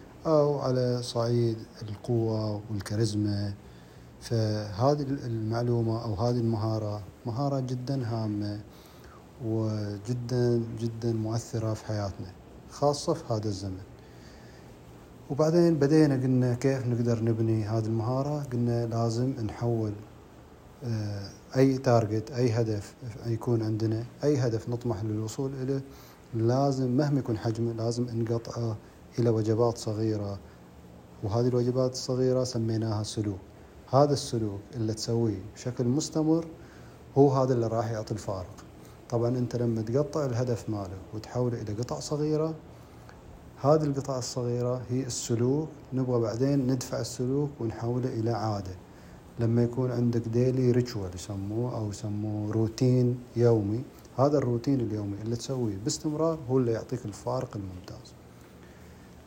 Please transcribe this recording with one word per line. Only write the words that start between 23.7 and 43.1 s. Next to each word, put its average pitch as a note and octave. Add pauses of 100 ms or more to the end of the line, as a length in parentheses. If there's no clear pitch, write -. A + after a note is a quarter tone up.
أي D3
هدف A#2
نطمح A#2
للوصول A2 (120)
إليه، C3+ (520)
لازم C3
مهما C#3+
يكون A#2
حجمه A#2
لازم A#2 (160)
نقطعه A#2 (420)
إلى C3
وجبات A2+
صغيرة، G#2 (840)
وهذه A#2
الوجبات B2
الصغيرة B2+
سميناها A2+
سلوك. G#2 (540)
هذا C#3+
السلوك A2 (160)
اللي A2
تسويه A2+ (120)
بشكل B2
مستمر D#3 (720)
هو C#3
هذا C3
اللي A#2
راح A2+
يعطي A2+
الفارق. G2 (460)
طبعًا A#2+ (100)
أنت B2
لما A#2
تقطع C#3+
الهدف A#2+
مالك F#2+ (140)
وتحوله A#2+
إلى G#2+
قطع B2
صغيرة، D3+ (1080)